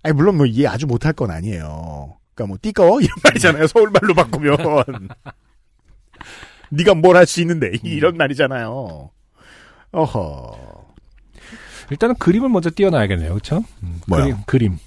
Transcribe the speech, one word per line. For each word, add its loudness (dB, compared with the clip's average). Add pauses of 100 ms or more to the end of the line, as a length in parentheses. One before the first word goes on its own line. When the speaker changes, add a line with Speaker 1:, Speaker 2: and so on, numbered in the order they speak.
Speaker 1:
아니, -2
물론 2
뭐 4
이해 0
아주 -4
못할 -2
건 -6
아니에요. -10 (180)
그러니까 -10
뭐 -12
띠꺼워? 2
이런 2 (120)
말이잖아요. 2
서울말로 2
바꾸면. 0
<laughs> -2 (1600)
"네가 4
뭘 6
할 10
수 -6
있는데?" -2
Speaker 2:
음. -6
Speaker 1:
이런 0
말이잖아요. -4 (800)
어허. -6 (1040)
Speaker 2:
일단은 0
그림을 2
먼저 0
띄워놔야겠네요. 0
그쵸? -4 (220)
음, -12
Speaker 1:
뭐요? 2
Speaker 2:
그림, -2 (100)
그림. 0